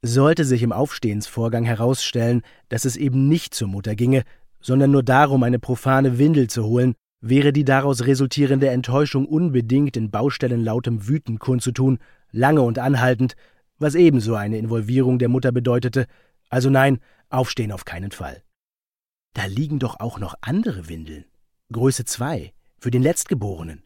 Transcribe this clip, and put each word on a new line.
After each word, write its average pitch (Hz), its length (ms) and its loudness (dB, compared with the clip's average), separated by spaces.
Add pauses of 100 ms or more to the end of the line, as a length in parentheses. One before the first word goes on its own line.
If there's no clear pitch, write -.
Sollte 139 440 2
sich 127 180 2
im 117 80 0
Aufstehensvorgang 113 920 -4
herausstellen, 120 760 0 (260)
dass 120 160 -6
es 123 100 -2
eben 135 320 0
nicht 160 260 0
zur - 140 -6
Mutter 101 300 -6
ginge, 123 260 2 (380)
sondern 135 320 2
nur 139 100 4
darum, 135 400 4
eine 123 160 0
profane 131 600 0
Windel 143 300 4
zu 117 140 -4
holen, 120 320 2 (260)
wäre 139 320 2
die 147 120 2
daraus 135 420 2
resultierende 135 600 2
Enttäuschung 131 580 0
unbedingt 139 720 0
in 110 160 -4
Baustellen 120 500 -2
lautem 113 460 -4
Wüten 127 320 -4
kundzutun, 127 580 0 (320)
lange 135 320 2
und 117 160 0
anhaltend, 127 560 0 (460)
was 147 160 0
ebenso 127 400 4
eine 104 220 -4
Involvierung 117 600 0
der 120 100 2
Mutter 127 220 2
bedeutete. 123 560 0 (420)
Also 127 220 2
nein, 135 300 4 (280)
Aufstehen 123 440 -4
auf 95 120 -12
keinen 95 280 -10
Fall. 69 320 -14 (920)
Da 101 120 -6
liegen 143 340 -4
doch 127 180 -6
auch 113 220 -8
noch 92 220 -10
andere 135 460 -4
Windeln. 78 360 -14 (480)
Größe 120 320 0
zwei, 123 480 -8 (260)
für 120 140 -6
den 127 100 2
Letztgeborenen. 101 840 -4